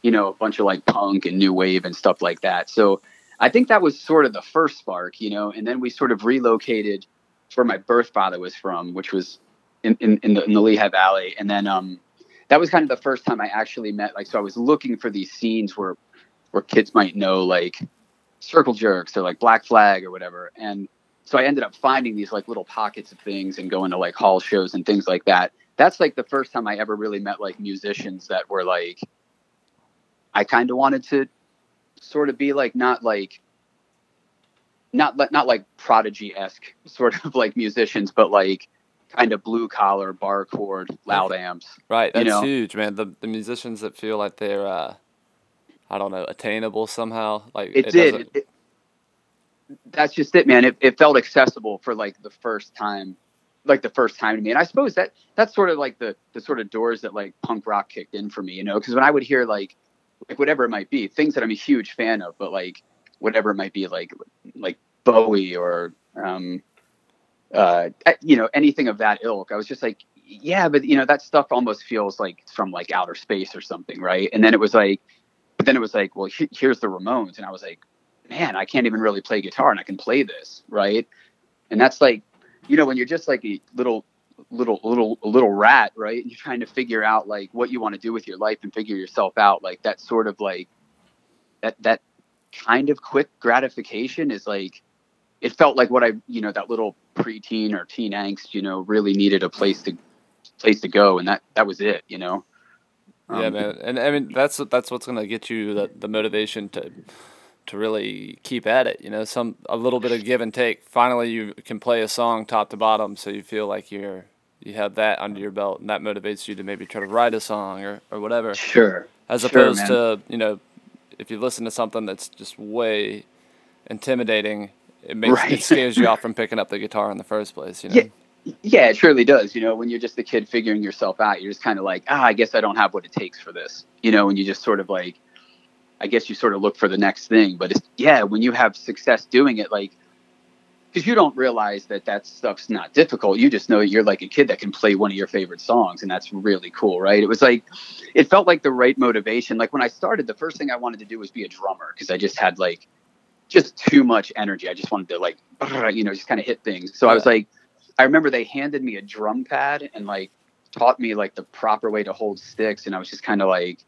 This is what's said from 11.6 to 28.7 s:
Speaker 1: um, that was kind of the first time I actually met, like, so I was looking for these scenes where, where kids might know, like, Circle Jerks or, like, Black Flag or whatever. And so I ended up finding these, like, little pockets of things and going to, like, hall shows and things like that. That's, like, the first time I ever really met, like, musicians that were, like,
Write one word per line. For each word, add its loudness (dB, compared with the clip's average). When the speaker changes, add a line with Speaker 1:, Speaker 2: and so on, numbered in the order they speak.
Speaker 1:
um, -4
that 8
was 0
kind 4
of -2
the -4
first -4
time -2
I -4
actually -6
met, -6
like, -10
so -4
I 0
was -8
looking 2
for -6
these -8
scenes -2
where, -6
where -2
kids 0
might 2
know, 0
like, 0
Circle 2
Jerks 0
or, -2
like, -4
Black 4
Flag 4
or -14
whatever. -14
And -10
so 0
I 6
ended 2
up -10
finding 0
these, -8
like, -6
little -8
pockets -8
of -20
things -8
and -10
going -2
to, -4
like, -4
hall 4
shows -2
and -6
things 0
like -2
that. 4
That's, 4
like, 2
the -6
first -4
time -6
I -4
ever -4
really -6
met, -8
like, -10
musicians -8
that -4
were, -2
like, -4